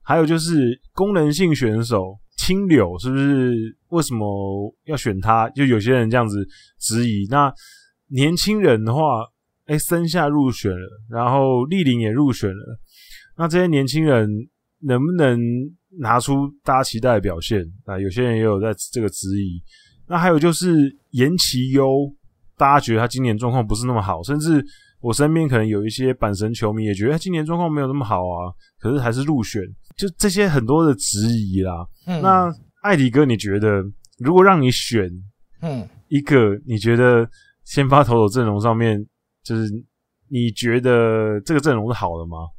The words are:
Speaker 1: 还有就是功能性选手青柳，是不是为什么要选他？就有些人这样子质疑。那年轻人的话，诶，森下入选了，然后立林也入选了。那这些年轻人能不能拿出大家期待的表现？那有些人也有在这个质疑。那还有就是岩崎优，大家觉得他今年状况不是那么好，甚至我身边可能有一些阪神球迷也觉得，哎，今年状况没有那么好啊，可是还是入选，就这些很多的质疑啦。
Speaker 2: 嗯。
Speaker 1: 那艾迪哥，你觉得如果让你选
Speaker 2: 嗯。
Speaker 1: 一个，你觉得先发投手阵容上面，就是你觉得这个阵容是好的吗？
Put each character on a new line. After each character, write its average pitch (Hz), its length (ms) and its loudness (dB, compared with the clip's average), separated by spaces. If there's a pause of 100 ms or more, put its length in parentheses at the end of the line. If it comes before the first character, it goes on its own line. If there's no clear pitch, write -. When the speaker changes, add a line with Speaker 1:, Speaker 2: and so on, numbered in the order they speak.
Speaker 1:
还 143 160 0
有 160 80 4
就 165 140 2
是 147 400 0 (140)
功 202 200 0
能 151 180 2
性 165 220 2
选 113 300 0
手 101 340 -4 (200)
青 190 300 0
柳， 98 300 4
是 123 140 -6
不 135 60 0
是 127 600 0 (120)
为 170 120 0
什 135 120 -4
么 101 640 -6 (100)
要 151 120 -6
选 98 240 -4
他？ 113 300 2
就 139 140 0
有 120 140 2
些 113 120 0
人 117 180 2
这 123 80 0
样 117 100 0
子 101 200 -4 (320)
质 120 280 -2
疑。 101 220 -2
那 139 240 0 (540)
年 143 280 0
轻 214 240 -2
人 123 240 4
的 113 100 -2
话， 151 80 0 (680)
诶， 151 100 -2
森 170 320 -2
下 160 180 0
入 143 240 0
选 101 200 -4
了， 92 380 -12
然 120 220 -2
后 131 340 2
立 180 180 -2
林 123 160 2
也 110 100 -2
入 131 240 2
选 104 160 -4
了。 107 300 -12 (580)
那 165 100 -2
这 170 120 0
些 180 80 2
年 143 180 2
轻 147 180 -2
人 120 240 4 (520)
能 127 200 0
不 156 120 0
能 135 280 2 (600)
拿 117 200 0
出 139 140 -2 (300)
大 135 140 0
家 135 60 2
期 131 160 -6
待 123 140 2
的 107 60 2
表 90 200 -4
现？ 98 240 -2 (220)
那 95 140 -8
有 98 100 -4
些 113 140 -2
人 117 140 0
也 110 40 0
有 104 180 2
在 107 140 -2 (180)
这 123 80 -4
个 107 100 -2
质 98 340 -4
疑。 87 180 -8 (480)
那 175 80 -4
还 180 120 2
有 160 100 4
就 170 140 2
是 156 440 2 (120)
岩 135 280 2
崎 127 340 -2
优， 139 140 4 (680)
大 143 200 4
家 143 40 6
觉 117 160 -2
得 110 60 2
他 120 80 0
今 127 120 -6
年 113 160 0
状 117 140 -2
况 123 140 0
不 104 100 -2
是 117 100 -6
那 127 60 -2
么 113 100 0
好， 87 220 -4
甚 147 160 -2
至 151 260 2 (420)
我 113 60 0
身 147 200 2
边 160 140 2
可 127 100 2
能 110 80 2
有 107 200 -2
一 110 40 -2
些 127 240 -2
阪 104 240 -2
神 110 160 -2
球 107 200 -2
迷 110 100 -4
也 104 100 -2
觉 98 140 -2
得， 151 80 2
哎， - 20 -4
今 185 140 -6
年 156 140 -4
状 170 120 -4
况 170 140 -2
没 147 80 -2
有 135 80 -2
那 131 60 -4
么 139 100 -4
好 95 240 -2
啊， 90 240 -8 (260)
可 110 140 -4
是 143 80 0
还 120 100 -2
是 123 140 -4
入 143 180 0
选， 101 220 -6 (320)
就 202 100 -6 (120)
这 208 120 0
些 196 200 2
很 139 160 0
多 156 200 2
的 143 100 4
质 107 360 -2
疑 98 300 0
啦。 90 260 -6 (200)
Speaker 2:
嗯。 170 140 -4
Speaker 1:
那 185 320 2 (300)
艾 202 140 2
迪 131 120 2
哥， 135 140 4
你 120 140 2
觉 98 200 -4
得 104 240 0 (360)
如 135 160 0
果 180 100 8
让 190 180 6
你 127 80 2
选 104 400 -2 (520)
Speaker 2:
嗯。 139 260 -8 (220)
Speaker 1:
一 143 120 0
个， 113 440 2
你 117 120 -4
觉 113 200 2
得 120 280 4 (380)
先 139 240 -2
发 139 160 6
投 120 120 2
手 110 120 4
阵 117 180 0
容 104 160 -2
上 113 140 2
面， 110 300 0 (380)
就 117 120 -6
是 110 140 -2 (580)
你 120 240 -2
觉 120 300 0
得 110 600 2
这 165 120 -4
个 143 60 2
阵 139 140 2
容 110 140 -2
是 120 60 -4
好 87 240 -6
的 82 80 -10
吗？ 82 140 -12 (200)